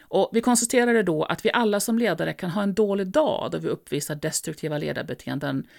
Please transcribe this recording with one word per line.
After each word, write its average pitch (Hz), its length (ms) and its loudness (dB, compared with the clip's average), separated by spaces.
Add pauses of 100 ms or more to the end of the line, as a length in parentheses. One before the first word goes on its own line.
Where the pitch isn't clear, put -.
Och 190 240 2
vi 233 80 2
konstaterade 240 600 4
då 160 220 2
att - 200 -4
vi 220 80 4
alla 214 280 2
som 226 180 0
ledare 165 340 0
kan 180 180 -6
ha 202 120 -2
en 196 120 0
dålig 202 320 0
dag 285 460 0
då - 60 -2
vi 160 100 -4
uppvisar 147 460 -4
destruktiva 151 640 -4
ledarbeteenden. 139 880 -4 (120)